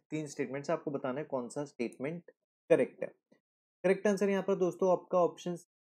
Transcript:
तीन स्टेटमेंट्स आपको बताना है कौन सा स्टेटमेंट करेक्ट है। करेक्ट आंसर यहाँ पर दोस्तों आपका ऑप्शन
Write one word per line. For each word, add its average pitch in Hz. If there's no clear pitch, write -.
तीन 156
स्टेटमेंट्स 139
आपको 160
बताना 135
है 156
कौन 123
सा 147
स्टेटमेंट 139
करेक्ट 135
है। -
करेक्ट 190
आंसर 202
यहाँ 196
पर 196
दोस्तों 180
आपका 180
ऑप्शन 175